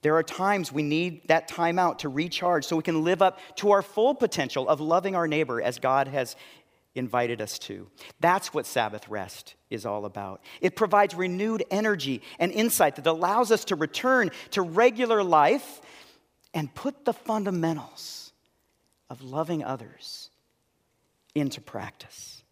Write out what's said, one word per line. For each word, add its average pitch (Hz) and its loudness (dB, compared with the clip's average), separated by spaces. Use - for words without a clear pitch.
There 151 4
are 165 4
times 185 -2
we 147 -2
need 156 -2
that 160 4
time 170 0
out 180 0
to 156 -6
recharge 165 0
so 170 -2
we 160 0
can 160 0
live 175 2
up 185 4
to 208 4
our 196 6
full 240 2
potential 143 -2
of 143 2
loving 180 0
our 170 0
neighbor 151 -2
as 123 -2
God 135 2
has 135 -4
invited 120 -2
us 107 -8
to. 98 -14
That's 180 2
what 233 -4
Sabbath 107 -2
rest 98 -10
is 110 -8
all 104 -6
about. 98 -10
It 185 0
provides 202 4
renewed 185 -2
energy 190 -2
and 165 0
insight 214 2
that 143 -2
allows 185 2
us - 2
to 190 -2
return 220 0
to 202 0
regular 220 4
life 175 4
and 151 -4
put - -8
the 240 0
fundamentals 185 -4
of 131 -16
loving 156 -4
others - -12
into 143 -2
practice. - -14